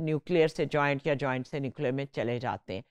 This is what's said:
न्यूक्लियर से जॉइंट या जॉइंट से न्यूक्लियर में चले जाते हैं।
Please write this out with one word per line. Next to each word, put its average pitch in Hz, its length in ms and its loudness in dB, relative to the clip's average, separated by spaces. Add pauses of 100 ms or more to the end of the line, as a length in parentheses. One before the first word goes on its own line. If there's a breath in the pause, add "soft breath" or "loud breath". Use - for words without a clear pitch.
न्यूक्लियर 156 460 4
से 151 180 0
जॉइंट 143 420 2
या 147 80 2
जॉइंट 127 320 -2
से 151 120 -6
न्यूक्लियर 131 340 -2
में 139 120 -4
चले 123 340 -2
जाते 101 340 -6
हैं। 95 180 -8